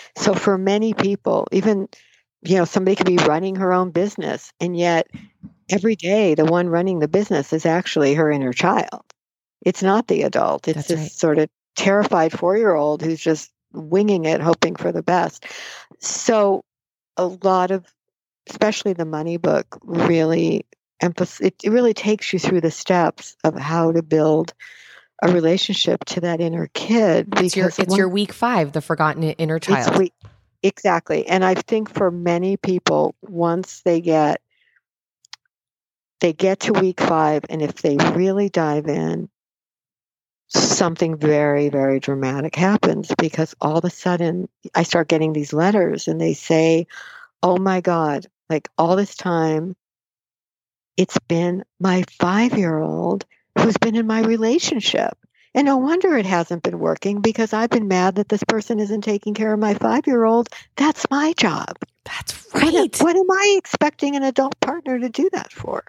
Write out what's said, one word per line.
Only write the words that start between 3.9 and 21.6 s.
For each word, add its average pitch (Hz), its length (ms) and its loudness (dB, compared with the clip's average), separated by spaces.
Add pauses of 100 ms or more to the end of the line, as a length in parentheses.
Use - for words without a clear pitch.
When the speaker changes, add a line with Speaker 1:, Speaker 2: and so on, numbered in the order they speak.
Speaker 1:
business, 170 680 -4
and 175 180 -4
yet 175 300 2 (640)
every 208 260 0
day 185 400 2
the 156 100 4
one 175 220 2
running 175 320 0
the 151 80 0
business 165 460 0
is 160 120 -2
actually 160 500 2
her 156 140 2
inner 135 220 0
child. - 520 -2 (640)
It's - 160 -2
not 196 260 2
the 170 160 0
adult. - 440 0
It's 156 80 -2
Speaker 2:
That's 147 140 -8
Speaker 1:
this 165 100 0
Speaker 2:
right. 156 120 -8
Speaker 1:
sort 156 260 0
of 156 120 2 (280)
terrified 196 560 2
four-year-old 170 680 0
who's 160 200 -4
just 156 300 -2 (200)
winging 175 540 0
it, 160 160 0
hoping 165 340 2
for 170 160 -4
the 170 120 -4
best. 170 420 -2 (540)
So 202 680 0 (500)
a 180 120 -2
lot 185 440 0
of, 185 140 -4 (640)
especially 214 420 -2
the 170 140 -4
money 160 320 -6
book, 156 440 -2
really 165 840 0 (360)
emphas-, 175 380 -2
it, - 240 0